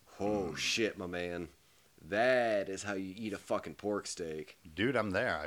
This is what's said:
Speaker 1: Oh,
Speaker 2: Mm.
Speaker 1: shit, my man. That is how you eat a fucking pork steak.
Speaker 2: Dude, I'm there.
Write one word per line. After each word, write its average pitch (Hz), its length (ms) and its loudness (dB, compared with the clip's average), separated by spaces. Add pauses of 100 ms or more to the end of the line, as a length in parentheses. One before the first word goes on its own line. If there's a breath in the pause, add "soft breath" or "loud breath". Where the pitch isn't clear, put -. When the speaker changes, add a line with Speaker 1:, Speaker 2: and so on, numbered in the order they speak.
(200)
Speaker 1:
Oh, 98 340 0
Speaker 2:
Mm. 71 40 -8
Speaker 1:
shit, 104 400 0
my 95 100 -6
man. 87 420 -4 (560 soft breath)
That 110 640 4
is 95 140 -6
how 101 100 -2
you 95 240 -4
eat 110 160 -4
a 92 40 -6
fucking - 380 -2
pork 101 320 -2
steak. 78 500 -6 (180)
Speaker 2:
Dude, 120 200 4
I'm 107 160 4
there. 101 360 2